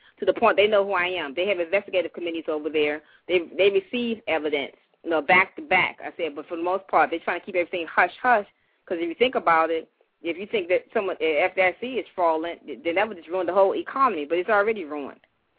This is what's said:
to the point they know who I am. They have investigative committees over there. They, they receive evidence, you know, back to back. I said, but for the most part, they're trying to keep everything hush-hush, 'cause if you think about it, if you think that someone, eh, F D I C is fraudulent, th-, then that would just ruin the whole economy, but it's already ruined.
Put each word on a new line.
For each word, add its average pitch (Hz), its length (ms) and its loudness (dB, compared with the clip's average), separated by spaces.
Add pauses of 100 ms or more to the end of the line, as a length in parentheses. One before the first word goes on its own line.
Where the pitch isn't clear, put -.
(200)
to - 40 -8
the 185 80 4
point 196 240 2
they 202 120 6
know 202 160 4
who 202 80 -4
I 180 140 0
am. 165 280 -6
They 175 140 -2
have 190 100 0
investigative 175 540 -2
committees 170 340 -8
over 151 240 -4
there. 151 320 0 (240)
They, 175 320 0
they 190 120 6
receive 226 580 -2
evidence, 147 480 -2 (260)
you - 80 -6
know, 156 120 0
back 185 340 2
to 160 60 -12
back. 170 380 0
I 147 160 -10
said, 156 200 -6
but 147 100 -12
for 175 100 -10
the 165 60 -8
most 185 240 -4
part, 156 240 2
they're 165 80 -4
trying 180 220 -6
to - 60 -20
keep 185 100 -6
everything 175 340 -2
hush-hush, 208 560 2 (400)
'cause 175 140 -6
if 170 80 -2
you 165 100 -8
think 262 160 2
about 165 400 2
it, 160 160 -8 (320)
if 160 160 -6
you 202 80 -10
think 190 220 -4
that 180 260 0
someone, 196 260 -2
eh, 156 220 2
F 185 140 -2
D 185 60 2
I 180 180 2
C 254 180 -6
is - 160 -6
fraudulent, 165 500 -2
th-, 127 200 -12
then 165 100 -2
that 202 140 0
would 208 80 -12
just 160 120 -20
ruin 170 220 -4
the - 20 -2
whole 196 220 4
economy, 196 500 0
but 165 140 -2
it's 180 120 -2
already 208 340 0
ruined. 143 420 -12 (320)